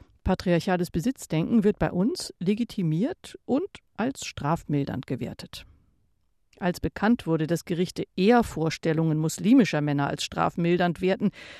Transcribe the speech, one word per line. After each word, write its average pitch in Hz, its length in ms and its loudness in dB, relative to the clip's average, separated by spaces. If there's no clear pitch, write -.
Patriarchales 180 720 0
Besitzdenken 175 720 0
wird 208 160 2
bei 156 100 2
uns 226 480 -2
legitimiert 202 1040 -2
und 349 240 -2
als 254 280 -4
strafmildernd 147 840 -4
gewertet. - 580 -10
Als 180 200 -2
bekannt - 480 0
wurde, 160 200 0
dass 165 180 -2
Gerichte 170 400 -4
eher 226 260 6
Vorstellungen 160 760 0
muslimischer 165 640 4
Männer 143 280 0
als 147 160 -4
strafmildernd 170 760 0
werten, 185 300 0